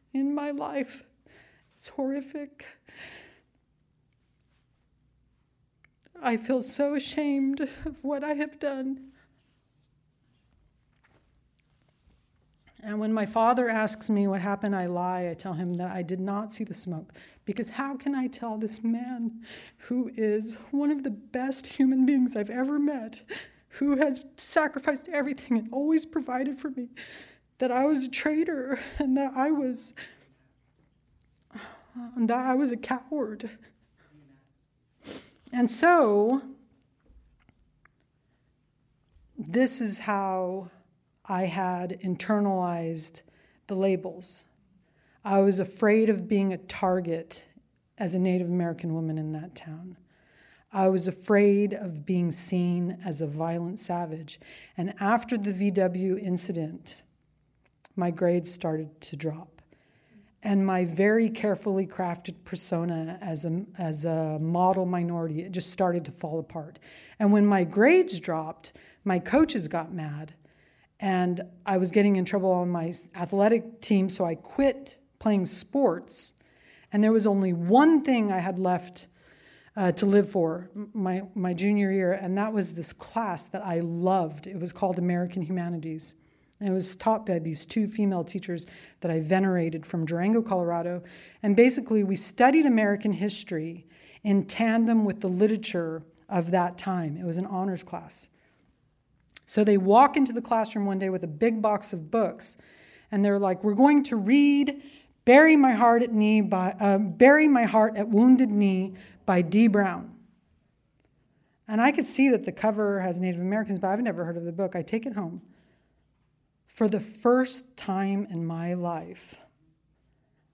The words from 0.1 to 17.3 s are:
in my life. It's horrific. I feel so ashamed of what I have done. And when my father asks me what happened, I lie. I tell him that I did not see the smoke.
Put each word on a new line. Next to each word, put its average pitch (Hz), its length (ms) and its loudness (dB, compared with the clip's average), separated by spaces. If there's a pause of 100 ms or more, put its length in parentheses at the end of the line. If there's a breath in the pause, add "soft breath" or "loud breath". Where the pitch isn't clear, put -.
in 269 200 -2
my 294 180 -6
life. 277 540 -8 (680 soft breath)
It's - 140 -18
horrific. 277 760 -8 (3500 loud breath)
I 233 140 0
feel 240 260 -2
so 285 340 -2
ashamed 277 680 -2
of 285 420 -10
what 277 200 -4
I 302 100 -4
have 294 260 -6
done. 269 520 -6 (3750 loud breath)
And 214 160 -4
when 214 140 0
my 214 140 0
father 233 420 2
asks 220 400 -2
me 202 180 2
what 190 140 -2
happened, 202 340 -2
I 180 120 -2
lie. 180 420 -2
I 165 60 -8
tell 185 180 -10
him 175 220 -4
that 180 160 -6
I 185 100 -8
did 180 180 -6
not 202 320 -6
see - 120 -6
the 202 100 -12
smoke. 170 400 -10 (320 loud breath)